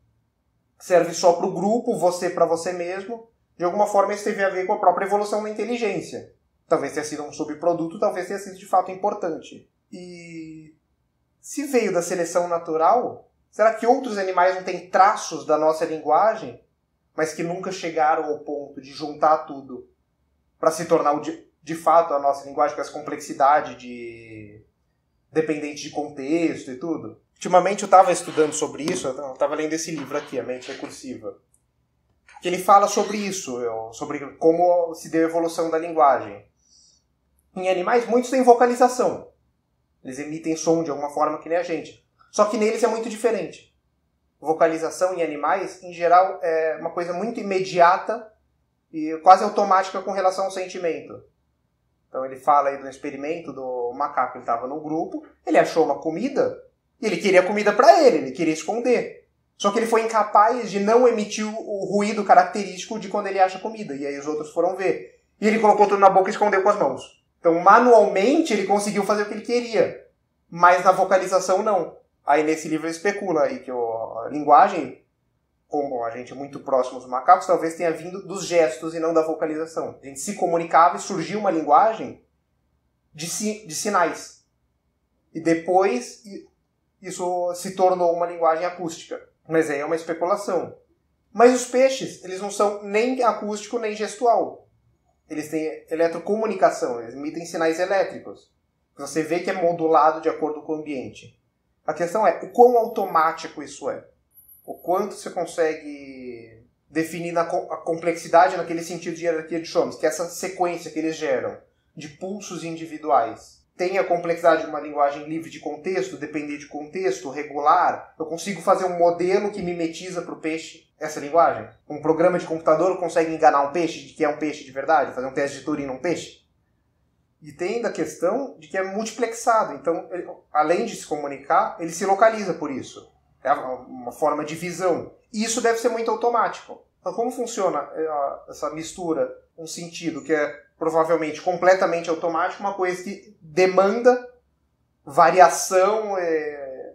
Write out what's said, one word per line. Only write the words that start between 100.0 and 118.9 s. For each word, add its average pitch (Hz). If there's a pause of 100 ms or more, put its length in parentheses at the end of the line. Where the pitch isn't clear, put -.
de 156
acordo 147
com 160
o -
ambiente. 135 (480)
A 151
questão 175
é -
o 185
quão 240
automático 165
isso 139
é. 110 (600)
O -
quanto 190
você -
consegue 139 (240)
definir 165
na 170
co-, -
a -
complexidade 170
naquele 170
sentido 170
de 160
hierarquia 165
de 165
Chomsky, 139
que 151
essa 160
sequência 175
que -
eles 160
geram 123 (380)
de 156
pulsos 185
individuais 151 (100)
tem 185
a 185
complexidade 165
de 151
uma 151
linguagem 147
livre 160
de -
contexto, 156
depender 147
de -
contexto, 151
regular. 147
Eu 160
consigo 165
fazer 185
um 180